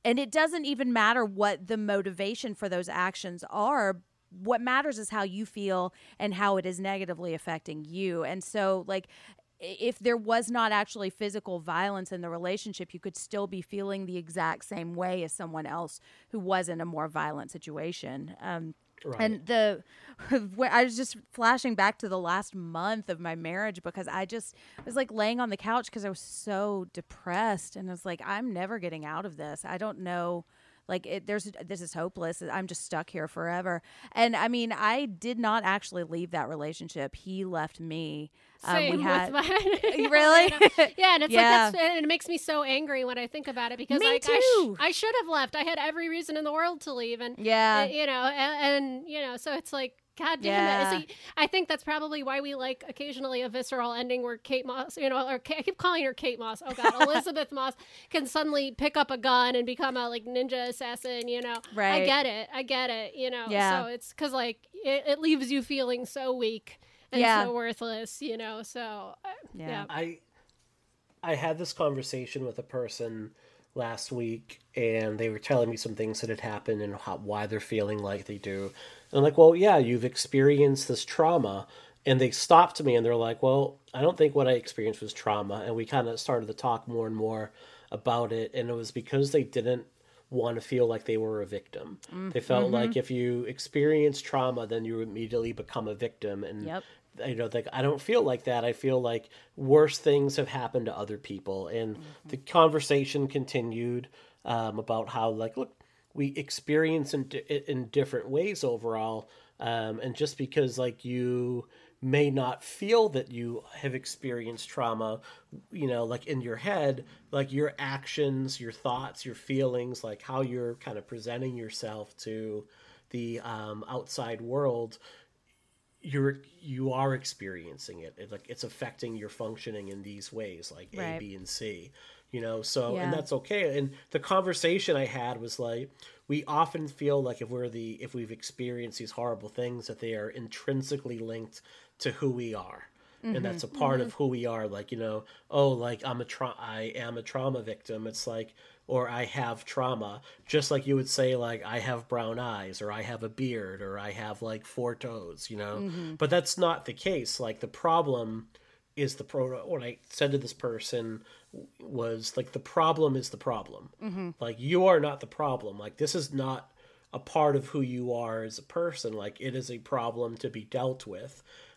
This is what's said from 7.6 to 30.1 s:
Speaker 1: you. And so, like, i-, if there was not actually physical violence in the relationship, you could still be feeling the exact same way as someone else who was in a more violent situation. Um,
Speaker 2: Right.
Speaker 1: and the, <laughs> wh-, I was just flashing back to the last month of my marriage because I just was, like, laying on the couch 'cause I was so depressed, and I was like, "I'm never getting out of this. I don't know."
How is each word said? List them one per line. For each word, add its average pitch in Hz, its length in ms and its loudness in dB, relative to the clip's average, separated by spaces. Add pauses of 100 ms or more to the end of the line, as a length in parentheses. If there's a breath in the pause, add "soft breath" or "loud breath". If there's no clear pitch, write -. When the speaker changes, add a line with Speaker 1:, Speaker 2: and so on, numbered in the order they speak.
Speaker 1:
you. 170 400 -4
And 175 180 -6
so, 190 420 0
like, 190 220 -4 (540 loud breath)
i-, 180 180 -10
if 233 180 0
there 233 200 2
was 226 340 0
not 226 220 2
actually 208 360 0
physical 196 500 -4
violence 180 520 -2
in 185 100 -6
the 170 80 -6
relationship, 180 640 -6
you 175 60 -12
could 185 160 -8
still 202 320 -4
be 180 140 -8
feeling 196 440 -6
the 180 120 -6
exact 165 480 -4
same 170 280 -8
way 180 300 -2
as 156 80 -6
someone 160 340 -8
else 160 360 -8 (280 soft breath)
who 226 100 -6
was 185 300 0
in 165 120 -4
a 170 40 -4
more 160 220 -4
violent 151 420 -4
situation. 151 920 -10
Um, 165 340 -8 (280)
Speaker 2:
Right. 135 180 -4
Speaker 1:
and 220 240 -2
the, 214 380 2 (340 loud breath)
<laughs> - 120 -10 (280)
wh-, 254 140 2
I 240 140 8
was 233 100 -2
just 240 200 -6 (160)
flashing 240 440 2
back 202 240 2
to 214 100 -6
the 185 80 0
last 185 380 -2
month 180 540 -4
of 165 100 -4
my 170 160 -6
marriage 180 480 -6
because 175 240 -8
I 190 180 -4
just 214 300 -8 (280 loud breath)
was, 233 120 -8
like, 262 160 0
laying 220 280 0
on 240 120 -2
the 196 60 -4
couch 226 340 -2
'cause 214 140 -8
I 196 40 -4
was 185 100 -8
so 202 720 -4
depressed, 190 840 -4
and 190 140 -10
I 180 40 -8
was 175 120 -12
like, 175 200 -6
"I'm 214 260 -4
never 190 280 -4
getting 160 260 -8
out 160 200 -6
of 160 120 -12
this. 151 260 -10
I - 140 -8
don't 208 220 -6
know." 175 460 -4 (420 soft breath)